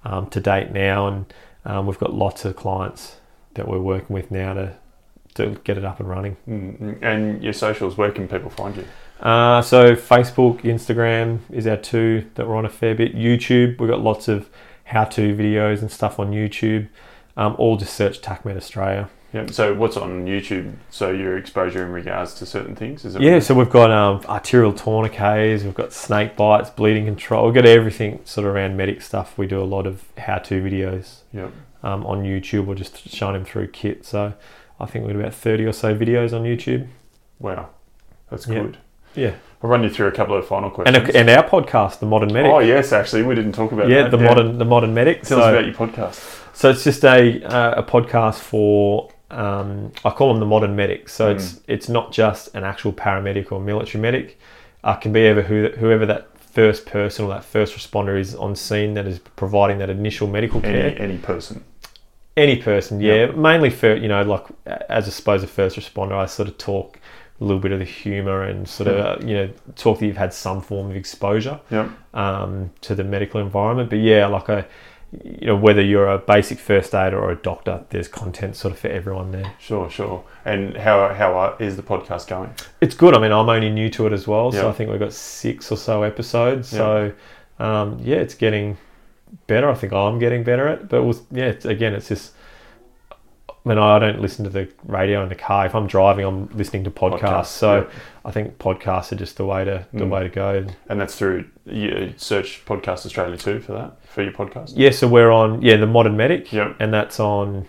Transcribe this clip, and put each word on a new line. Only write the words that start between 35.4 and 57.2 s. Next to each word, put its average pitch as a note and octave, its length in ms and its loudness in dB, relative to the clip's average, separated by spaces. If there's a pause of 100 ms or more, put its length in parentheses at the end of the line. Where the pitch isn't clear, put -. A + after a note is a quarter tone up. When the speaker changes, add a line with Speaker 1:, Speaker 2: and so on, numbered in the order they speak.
Speaker 1:
or A2 80 -2
so G#2+ 220 -2
videos A#2 380 0
on A2+ 100 -4
YouTube. B2 440 -4 (520)
Speaker 2:
Wow, - 280 -10 (640)
that's - 160 -12
Speaker 1:
Yeah. A2 160 -2
Speaker 2:
good. G#2+ 140 -10 (360)
Speaker 1:
Yeah. B2 180 -2 (300)
Speaker 2:
I'll A#2 80 -4
run A#2+ 140 4
you G#2 60 0
through G#2 180 0
a G2+ 40 2
couple G#2 260 -2
of F2+ 100 -4
final G2 220 -4 (160)
Speaker 1:
And B2+ 100 6
a, B2 60 8
Speaker 2:
questions. - 140 0
Speaker 1:
and A#2 140 8
our C3+ 180 10
podcast, B2+ 520 2
The G#2+ 80 -4
Modern G#2+ 260 2
Medic. C#3 180 4
Speaker 2:
Oh, D3+ 80 8
yes, C3 340 4
actually, A2 300 2
we B2+ 120 0
didn't G#2+ 160 -2
talk A2 200 -2
about G#2+ 180 2
Speaker 1:
Yeah, C3+ 140 8
Speaker 2:
that. B2+ 80 2
Speaker 1:
The A#2+ 60 4
Speaker 2:
Yeah. A#2 120 6
Speaker 1:
Modern, A#2+ 280 4
The A#2 80 0
Modern A#2 300 4
Medic. B2+ 280 2
Speaker 2:
Tell C3 160 2
us A#2 60 8
Speaker 1:
So, A2+ 60 8
Speaker 2:
about A2 140 4
your - 100 -8
podcast. - 800 -10
Speaker 1:
so C#3 160 6
it's B2+ 120 0
just C#3+ 200 2
a, B2 400 8
uh, A#2 380 0
a - 20 -2
podcast A#2 560 2
for, G#2 680 0 (220)
um, G2+ 600 -8 (140)
I B2 60 2
call C#3 200 4
them A2+ 80 2
The G#2+ 60 0
Modern G#2 300 2
Medic. G2+ 340 -2
So G#2+ 240 0
Speaker 2:
Mm. - 20 0
Speaker 1:
it's, F#2 320 -10
it's A2+ 220 -6
not A#2 240 -2
just G#2+ 420 0
an G2+ 80 -8
actual G2 300 -6
paramedic G2 580 -4
or G2 80 -6
military G#2 420 -6
medic. B2 380 -4 (440)
Uh, G#2 120 0
can - 160 -6
be A2 140 6
ever G#2 160 6
who, G#2+ 260 0 (120)
whoever A2+ 260 4
that G#2 220 -2 (120)
first G#2+ 460 2
person G#2 400 -4